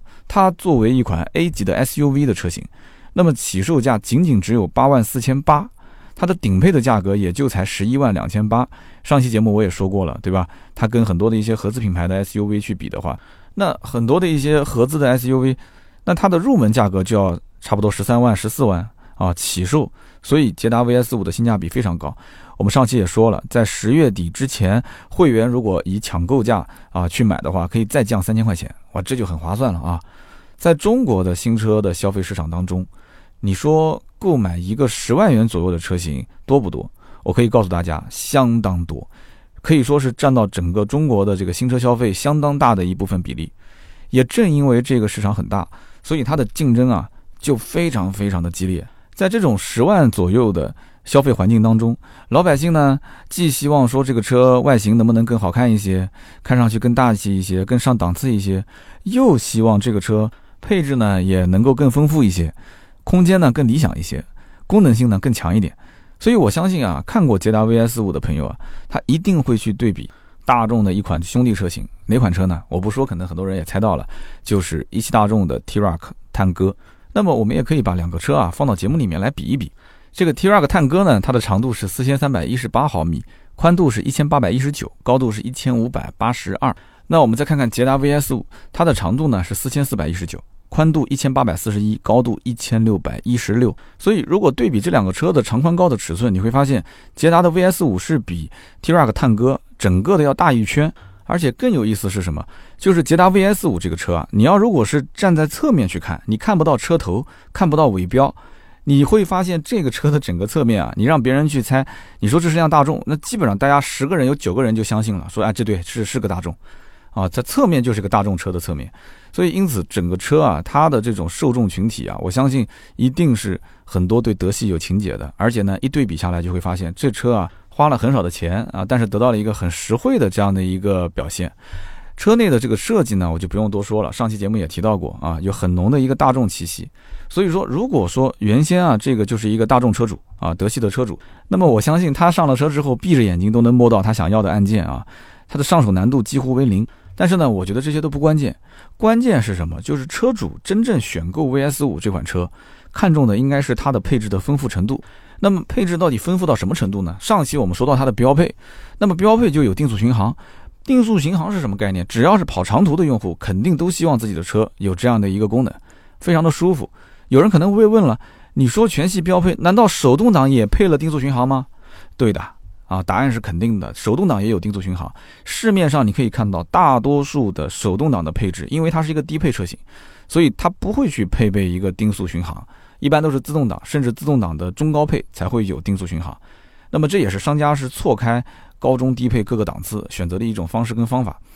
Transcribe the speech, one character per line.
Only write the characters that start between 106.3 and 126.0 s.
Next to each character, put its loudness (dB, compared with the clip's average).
看 -2
不 2
到 2
车 -2
头， -4
看 2
不 2
到 4
尾 0
标， 0
你 4
会 4
发 -2
现 -2
这 -4
个 -2
车 -2
的 0
整 -4
个 -2
侧 -2
面 2
啊， -6
你 0
让 2
别 0
人 0
去 0
猜， 0
你 -2
说 2
这 2
是 0
辆 2
大 4
众， -2
那 -2
基 -8
本 0
上 0
大 2
家 4
十 -4
个 -2
人 2
有 0
九 -4
个 0
人 0
就 -2
相 -2
信 -2
了， -8
说 -6
，“哎， 0
这 -4
对， -2
是， -8
是 -4
个 -4
大 -4
众。” -8
啊， -2
它 -4
侧 0
面 2
就 0
是 -2
个 -6
大 2
众 0
车 -6
的 -4
侧 -6
面。 -10
所 0
以 0
因 0
此 -2
整 -4
个 -2
车 2
啊， 0
它 0
的 2
这 -2
种 -4
受 -2
众 0
群 -2
体 -6
啊， -8
我 -6
相 0
信 0
一 2
定 2
是 -4
很 -2
多 2
对 0
德 -2
系 -4
有 -2
情 -2
结 -4
的。 -12
而 0
且 -2
呢， -2
一 -4
对 0